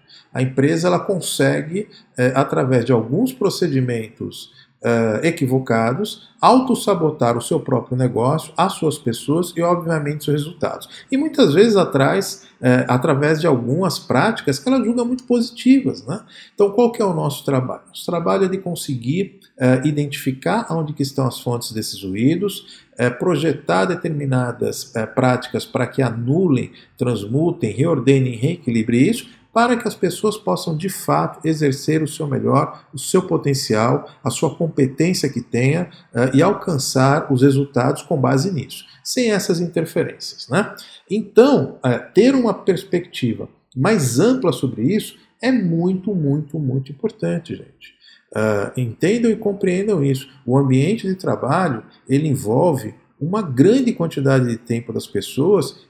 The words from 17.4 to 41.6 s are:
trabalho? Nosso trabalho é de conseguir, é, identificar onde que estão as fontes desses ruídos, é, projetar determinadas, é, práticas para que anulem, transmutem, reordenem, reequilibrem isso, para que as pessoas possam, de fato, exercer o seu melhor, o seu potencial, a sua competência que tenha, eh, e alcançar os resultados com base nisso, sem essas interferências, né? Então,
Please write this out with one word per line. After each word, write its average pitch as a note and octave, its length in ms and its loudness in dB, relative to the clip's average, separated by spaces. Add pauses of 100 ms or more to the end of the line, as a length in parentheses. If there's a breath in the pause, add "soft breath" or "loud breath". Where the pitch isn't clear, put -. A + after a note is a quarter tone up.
trabalho? B2+ 440 -2
Nosso - 180 -16
trabalho F#3 400 0
é - 20 2
de F#3+ 120 -4
conseguir, D#3 800 -6 (200 soft breath)
é, B2+ 260 4
identificar D3 840 -4
onde D#3+ 240 -4
que D3 80 -4
estão C3+ 240 -2
as A#2+ 140 -4
fontes A#2+ 320 -6
desses G#2 320 -8
ruídos, C#3+ 800 -2 (100)
é, B2 140 2
projetar E3 760 0
determinadas, C3 1080 -4
é, A2 120 -4
práticas B2 580 0
para A#2+ 220 -4
que - 160 -2
anulem, B2+ 680 0 (240 loud breath)
transmutem, A#2+ 760 -2
reordenem, C3 640 2
reequilibrem A#2+ 720 0
isso, A3+ 160 -4 (300 loud breath)
para A#3+ 220 2
que A#3 100 -6
as - 80 -8
pessoas G3+ 400 -2
possam, F3 400 -4
de E3+ 140 -4
fato, D#3 580 -2
exercer D3+ 560 0
o D3+ 60 -2
seu - 180 -8
melhor, B2+ 680 -2
o C#3 60 -12
seu - 220 0
potencial, C3+ 880 0 (100)
a C3 80 -4
sua C3+ 240 -2
competência D#3+ 760 0
que B2+ 100 -8
tenha, C3+ 500 -2 (240 loud breath)
eh, B2 200 0
e C#3 80 6
alcançar D3 920 2
os B2 100 2
resultados C3 600 2
com D#3 180 -2
base C3+ 320 0
nisso, A#2 320 -8 (180 loud breath)
sem A#3+ 300 -2
essas F#3 300 0
interferências, - 880 -6
né? F3+ 260 -2 (340 loud breath)
Então, G#3 760 4